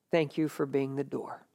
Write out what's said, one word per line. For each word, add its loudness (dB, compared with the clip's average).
Thank 2
you 2
for -2
being 0
the 0
door. -8